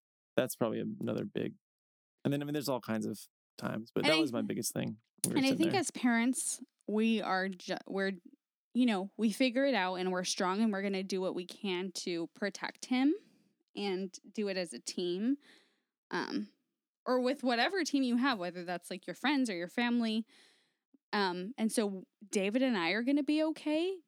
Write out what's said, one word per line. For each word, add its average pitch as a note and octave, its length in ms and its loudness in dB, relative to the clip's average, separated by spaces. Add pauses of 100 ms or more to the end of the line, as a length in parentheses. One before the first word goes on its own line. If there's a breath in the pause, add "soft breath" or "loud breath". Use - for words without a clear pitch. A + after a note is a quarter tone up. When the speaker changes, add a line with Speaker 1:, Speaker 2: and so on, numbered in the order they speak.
(360)
Speaker 1:
that's B2+ 200 0
probably A2+ 240 -2 (200)
another G#2+ 240 -2
big, A2+ 300 -6 (720)
and C#3 80 2
then, C#3+ 80 0
I D3 40 -4
mean, D3 80 -6
there's C#3+ 160 -2
all B2+ 120 0
kinds A2 260 -2
of A2 120 -6 (400)
times, - 360 -6
but - 100 0
Speaker 2:
And C#4+ 60 4
Speaker 1:
that D#4+ 60 4
Speaker 2:
I D#4+ 40 2
Speaker 1:
was D4+ 120 0
my A#2 80 -2
Speaker 2:
th-, G#2+ 80 -4
Speaker 1:
biggest - 240 -4
thing. A2+ 240 -4 (300)
We - 60 -2
were - 60 2
Speaker 2:
and C4 80 4
I C4+ 40 4
Speaker 1:
sitting C4+ 80 0
Speaker 2:
think E4 140 2
Speaker 1:
there. G4 80 4
Speaker 2:
as C#4 100 -2
parents, A#3+ 720 0 (240)
we G#3+ 340 2
are F#3 280 0
ju-, F#3 280 -6 (100)
we're, G3 260 -2 (600)
you B3 120 6
know, G3 300 2
we G#3+ 160 4
figure C4 340 2
it C4+ 80 4
out F#3 220 2
and F#3 160 0
we're F#3 120 0
strong F#3+ 380 2
and A3 100 4
we're G3 100 -2
gonna G3 200 -2
do F#3+ 180 -2
what F#3 140 0
we F3+ 120 -4
can F#3 460 -4
to E3+ 420 -4
protect - 520 -6
him C4 280 4 (640 soft breath)
and F#3+ 420 -2 (160)
do G3+ 140 -2
it F#3+ 80 -2
as F#3 160 -4
a - 60 -10
team, F#3+ 580 0 (720 soft breath)
um, G3+ 380 -4 (580)
or B3+ 140 2
with B3+ 220 0
whatever C4 420 2
team C4+ 180 0
you A#3+ 140 2
have, A#3+ 220 2
whether F3 260 -6
that's, F3 260 -6
like, F#3 160 -8
your F3 80 -8
friends C4 360 2
or G3 60 -2
your E3+ 120 -4
family. A#3 560 0 (880 soft breath)
Um, F#3+ 460 0
and A3 140 2
so G3+ 320 0 (260)
David G#3 320 2
and B3+ 140 2
I E3+ 140 2
are G#3+ 120 2
gonna C#4+ 200 4
be D4+ 220 2
okay, D#4+ 520 0 (120)